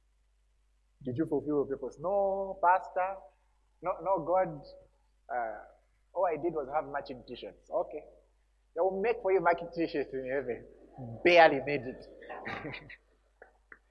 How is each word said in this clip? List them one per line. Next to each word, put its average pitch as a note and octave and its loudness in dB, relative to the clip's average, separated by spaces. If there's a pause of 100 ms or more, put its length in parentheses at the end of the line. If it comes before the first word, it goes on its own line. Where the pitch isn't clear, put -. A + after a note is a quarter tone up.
(1040)
Did B2 -4
you D#3+ 0
fulfill D3 0
your C#3 2
purpose? B2+ -6
No, G3 0
Pastor. F#3 2 (680)
No, F3 -2 (120)
no, F#3 2
God. E3+ 2 (720)
Uh, A2+ -4 (560)
all F3+ 0
I E3 0
did D#3 -2
was D3 -4
have D3+ 0
matching C#3 -8
t-shirts. A2+ -14
Okay. D#3 -4 (720)
They D#3+ -2
will F#3+ 0
make A3+ 0
for F#3+ 2
you F#3+ 4
matching F3 2
t-shirts D#3 -2
in C3 -6
heaven. B2+ -4 (600)
Barely E3 10
made D3 -2
it. B2+ -10 (400)
<laughs> - -8 (1160)